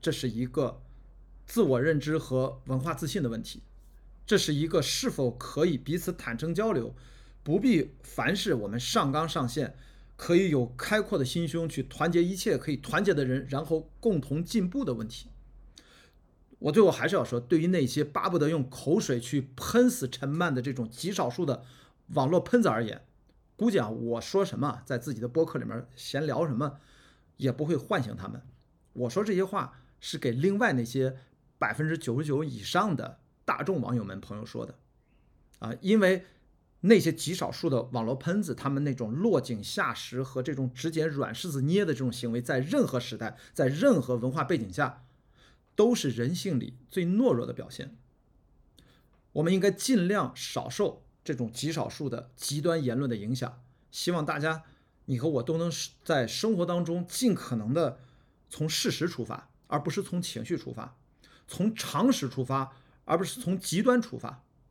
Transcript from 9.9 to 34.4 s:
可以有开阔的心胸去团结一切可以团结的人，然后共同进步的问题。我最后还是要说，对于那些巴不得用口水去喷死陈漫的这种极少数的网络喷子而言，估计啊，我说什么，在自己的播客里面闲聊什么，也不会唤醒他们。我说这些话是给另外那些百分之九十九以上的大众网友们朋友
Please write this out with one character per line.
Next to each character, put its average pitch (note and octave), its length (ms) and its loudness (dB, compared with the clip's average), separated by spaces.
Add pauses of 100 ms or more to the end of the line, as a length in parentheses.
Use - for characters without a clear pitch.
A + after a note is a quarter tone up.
可 - 200 2
以 F#3 140 6
有 B2+ 180 2
开 - 340 -2
阔 G3+ 160 -2
的 C3+ 80 0
心 E3+ 220 -2
胸 E3 200 -2
去 C3+ 160 -4
团 D#3+ 280 -2
结 E3+ 120 6
一 F#3 120 -2
切 F3+ 220 2
可 D3+ 140 -4
以 C3+ 60 -2
团 E3+ 260 -2
结 G3 100 6
的 C#3+ 120 0
人， C3 240 -2
然 C#3 160 -2
后 D#3 340 -2
共 F#3+ 220 2
同 F3 220 -2
进 F#3 240 0
步 C4+ 180 -2
的 C3 80 0
问 A2+ 140 -6
题。 - 220 -14 (1300)
我 C#3 140 -2
最 A3 100 8
后 F#3 80 10
还 D3 180 2
是 G3+ 80 0
要 C#3+ 80 2
说， A#2+ 160 -2
对 D3+ 200 2
于 E3 80 2
那 F3 180 4
些 D3 180 0
巴 - 260 -2
不 F3 100 2
得 D3 100 2
用 D3+ 200 0
口 E3 300 0
水 B2 200 0
去 C3 360 -2
喷 B3 340 4
死 C#3+ 180 -2
陈 C3+ 220 -6
漫 E3 240 0
的 B2+ 80 0
这 C3+ 100 -2
种 A#2+ 180 -4
极 E3 220 -6
少 E3+ 180 0
数 E3+ 160 -2
的 B2 200 -2 (440)
网 C#3+ 200 2
络 E3+ 100 4
喷 A#3+ 220 4
子 F#3+ 60 4
而 A#2 160 2
言， G#2 200 -8 (520)
估 A3+ 140 2
计 G3 80 4
啊， A2 120 0
我 A#2 320 -2
说 G3 240 2
什 C#3 120 -6
么， B2+ 280 -2
在 B2+ 120 -2
自 C3 160 -6
己 G#2+ 60 -8
的 A#2+ 80 -4
播 D#3 160 2
客 D#3+ 140 -4
里 A#2 80 -6
面 A2+ 300 -8
闲 D3 300 -4
聊 D3 220 0
什 C3 80 0
么， C#3+ 240 -4 (580)
也 C3 140 0
不 D3+ 140 -2
会 D#3+ 100 2
唤 F#3 260 0
醒 G#2+ 140 -6
他 F2+ 120 -10
们。 - 140 -10 (520)
我 A#2+ 160 -2
说 F3+ 140 0
这 G#3 100 0
些 F#3 100 2
话 F#3 360 -6 (220)
是 - 160 -8
给 B2 140 -2
另 F3+ 280 2
外 A3 140 4
那 B2 100 2
些 C3 340 -2 (400)
百 G#2+ 160 0
分 D3+ 140 -2
之 E3 100 0
九 B2+ 220 -2
十 D#3 80 -2
九 D3 160 0
以 B2+ 180 -8
上 F#3 320 0
的 - 280 -6 (240)
大 - 180 -2
众 E3+ 160 0
网 A#2 160 -2
友 A2+ 80 0
们 F#2+ 160 -10
朋 - 180 -12
友 A2 80 -12